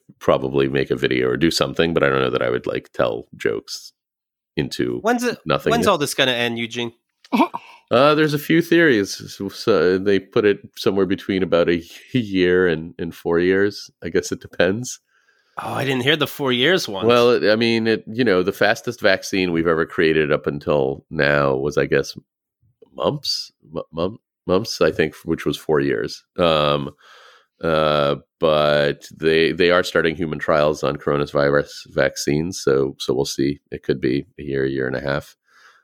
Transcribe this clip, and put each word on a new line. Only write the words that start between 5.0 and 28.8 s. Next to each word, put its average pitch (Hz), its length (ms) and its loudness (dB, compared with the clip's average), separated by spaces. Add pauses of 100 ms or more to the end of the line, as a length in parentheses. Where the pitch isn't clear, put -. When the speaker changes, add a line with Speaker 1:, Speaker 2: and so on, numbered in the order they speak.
Speaker 2:
When's 240 240 0
it, 240 200 -4
Speaker 1:
nothingness. - 260 0
Speaker 2:
when's 233 160 2
all 190 120 2
this 143 160 -4
gonna 131 180 2
end, 120 260 -2
Eugene? 117 340 -6 (400)
Speaker 3:
<laughs> 254 100 2 (480)
Speaker 1:
Uh, 143 240 4
there's 151 180 2
a 147 60 -2
few 160 240 2
theories. 151 500 2 (240)
So, 98 140 -8
so 92 480 2
they 98 200 2
put 104 280 -2
it 101 120 2 (160)
somewhere 98 300 0
between 95 380 -2
about 85 260 2
a 85 160 0 (140)
<laughs> - 160 -14
year 92 520 2
and, 82 320 -2
and 85 160 -8
four 85 240 -2
years. 95 520 0 (120)
I 87 60 -8
guess 87 240 -2
it 87 80 -6
depends. 98 600 -2 (580)
Speaker 2:
Oh, 104 160 -8
I 123 100 -4
didn't 131 180 -2
hear 147 140 2
the 143 100 -2
four 139 240 -4
years 139 380 2
one. 101 180 -4
Speaker 1:
Well, 120 240 6
it, 104 220 4
I 110 40 4
mean, 113 300 2
it, 110 200 0
you 113 180 -2
know, 92 180 4
the 95 120 -2
fastest 113 460 -2
vaccine 95 520 0
we've 82 140 0
ever 82 180 2
created 78 480 2
up 73 140 -2
until 71 640 -2
now 71 460 2
was, 71 200 -4
I 71 80 2
guess, 71 320 -2 (800)
mumps, 90 580 -6 (100)
m-, 78 200 -12 (100)
mum-, 90 260 -6 (280)
mumps, 95 340 -2
I 82 100 4
think, 78 260 -2
which - 280 -6
was 76 140 -2
four 76 220 0
years. 69 440 -4 (140)
Um, 73 520 2 (720)
uh, 76 540 0 (240)
but 73 720 2